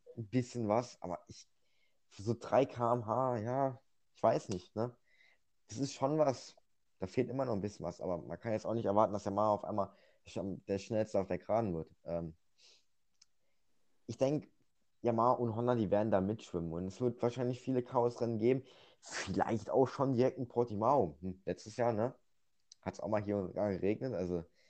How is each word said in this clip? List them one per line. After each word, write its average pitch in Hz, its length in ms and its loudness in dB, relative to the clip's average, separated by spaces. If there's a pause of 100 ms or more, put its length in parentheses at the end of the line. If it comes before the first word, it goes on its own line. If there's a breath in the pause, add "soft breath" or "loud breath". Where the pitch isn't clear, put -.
(160)
ein 113 100 -8
bisschen 120 400 -2
was, 117 340 0
aber 87 280 -6
ich, - 180 -20 (600)
für - 140 -18
so 110 120 0
drei 127 320 2
K 117 260 0
M 120 140 -2
H, 120 320 0
ja, 127 420 -2 (320)
ich - 80 -16
weiß 127 280 4
nicht, - 260 -6
ne? 120 180 -2 (760 soft breath)
Das 110 100 -8
ist 135 160 -2
schon 143 240 0
was, 139 380 0 (420)
da 95 80 -6
fehlt 120 240 0
immer 131 160 -2
noch 117 80 0
ein 92 80 -2
bisschen 101 240 -6
was, - 160 -6
aber 87 160 -2
man 76 200 -10
kann 113 140 -4
jetzt 107 140 -2
auch 110 80 -2
nicht 113 100 -2
erwarten, 101 300 4
dass 101 100 -4
Yamaha 104 300 2
auf 104 100 -4
einmal 98 260 -2 (360 soft breath)
sch-, 92 420 -6
der 98 100 0
Schnellste 107 400 -2
auf 92 80 0
der 90 120 -2
Geraden 104 360 0
wird. 80 160 -6 (140)
Ähm, 85 300 -6 (1700 soft breath)
ich - 120 -10
denk, 139 320 0 (500)
Yamaha 117 320 4
und 117 240 0
Honda, 120 180 2
die 107 160 2
werden 104 200 4
da 98 100 6
mitschwimmen 90 520 -2
und 90 140 -4
es 95 140 -8
wird 120 220 0
wahrscheinlich 123 380 0
viele 127 220 0
Chaosrennen 120 560 0
geben, 127 240 4 (380 loud breath)
vielleicht - 720 -2
auch 127 160 6
schon 135 260 0
direkt 123 240 4
in 123 100 -4
Portimao. 110 760 2
Hm, 92 260 -8
letztes 107 300 -6
Jahr, 120 180 2
ne? 117 200 0 (680)
Hat's - 180 -8
auch - 80 -6
mal 107 140 0
hier 101 160 -2
und 92 180 -4
da 104 140 0
geregnet, 107 420 -2
also 87 320 -2 (240 soft breath)